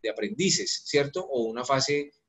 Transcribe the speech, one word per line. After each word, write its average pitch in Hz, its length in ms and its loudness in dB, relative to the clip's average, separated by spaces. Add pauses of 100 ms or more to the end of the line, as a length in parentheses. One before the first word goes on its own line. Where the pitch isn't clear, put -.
de 113 60 -4
aprendices, 110 800 0
¿cierto? 143 360 2
O 131 200 -2
una 113 240 -4
fase, 143 440 2 (180)